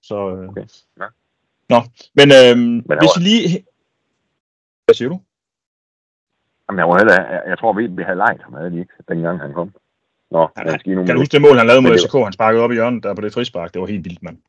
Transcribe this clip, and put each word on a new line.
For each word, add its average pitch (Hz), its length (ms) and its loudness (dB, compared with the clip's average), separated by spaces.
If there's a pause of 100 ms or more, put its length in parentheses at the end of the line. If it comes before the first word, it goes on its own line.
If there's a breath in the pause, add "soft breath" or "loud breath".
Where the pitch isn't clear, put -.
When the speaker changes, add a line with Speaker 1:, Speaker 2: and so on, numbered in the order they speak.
Speaker 1:
Så, 107 140 -12 (140)
øh. 92 180 -14
Speaker 2:
Okay. 98 180 -16 (360)
Ja. 101 60 -14 (640)
Speaker 1:
Nå, 120 60 4 (400 soft breath)
men, 143 100 2 (100)
øhm, 120 300 6 (200)
Speaker 2:
Men - 60 0
han 76 80 -6
Speaker 1:
hvis - 140 2
Speaker 2:
var 175 40 -2
Speaker 1:
vi 170 100 -2
lige... 226 160 0 (1400)
Hvad 117 140 6
siger 120 100 -4
du? 180 100 -8 (1500)
Speaker 2:
Jamen, 98 140 -8
han 85 100 -2
var 90 120 2
heller, 104 140 6
jeg, 87 320 -4
jeg 90 120 -6
tror, 113 140 -4
vi, 107 140 -4
vi 92 160 -10
havde 90 220 -6
lejet 113 180 -4
ham, 60 120 -20
havde 80 160 -12
de 85 80 -10
ikke, 90 140 -14 (160)
dengang 82 320 -6
han 71 120 -14
kom. 87 180 -8 (600)
Nå, 82 260 0
Speaker 1:
Han, - 100 -10
Speaker 2:
lad 80 80 -6
os - 80 -12
give 95 120 -8
nogle 92 120 -4
Speaker 1:
kan 90 80 -2
du 123 40 0
Speaker 2:
minutter. 135 40 0
Speaker 1:
huske 143 140 -4
det 143 60 2
mål, 143 140 8
han 113 100 4
lavede 127 160 6
mod 123 80 4
Speaker 2:
Men 113 80 4
det 90 120 0
Speaker 1:
F - 0 -
C - 20 -12
K? 131 160 0
Han 95 40 -12
sparkede 113 320 0
op 120 80 -2
i - 20 -2
hjørnet 117 280 -4
der 101 120 -6
på 104 60 -12
det 104 140 -8
frispark. 90 400 -8
Det 90 60 -8
var 92 60 -8
helt 98 180 -8
vildt, 87 180 -16
mand. 87 160 -18 (100)